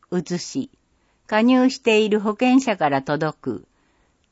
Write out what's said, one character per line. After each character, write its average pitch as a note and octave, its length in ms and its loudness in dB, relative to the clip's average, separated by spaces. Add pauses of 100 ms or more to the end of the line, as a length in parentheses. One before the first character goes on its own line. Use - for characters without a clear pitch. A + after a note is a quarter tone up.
写 F3 300 -4
し、 - 320 -10 (560)
加 A3 160 0
入 B3+ 260 4
し - 100 -6
て G#3+ 220 2
い G#3+ 80 0
る G#3+ 100 0
保 G#3 120 -4
険 B3+ 280 2
者 A3+ 180 -2
か D3+ 120 0
ら C3+ 140 0
届 D3+ 360 -4
く、 - 280 -8 (640)